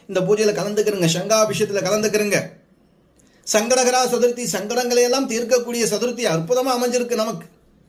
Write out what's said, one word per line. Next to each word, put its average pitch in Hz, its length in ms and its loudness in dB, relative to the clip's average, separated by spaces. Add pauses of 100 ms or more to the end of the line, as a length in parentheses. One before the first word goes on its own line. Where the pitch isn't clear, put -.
இந்த 190 140 0
பூஜையில 208 340 2
கலந்துக்கிறங்க, 202 560 0
சங்காபிஷேகத்துல 202 760 0
கலந்துக்கிறங்க. 208 540 0 (1080)
சங்கடகரா 247 600 2
சதுர்த்தி, 240 440 0
சங்கடங்களை 240 580 0
எல்லாம் 269 220 0
தீர்க்கக்கூடிய 233 580 0
சதுர்த்தி 226 400 -2
அற்புதமா 247 440 0
அமைஞ்சிருக்கு 240 500 -2
நமக்கு. 220 260 -8 (400)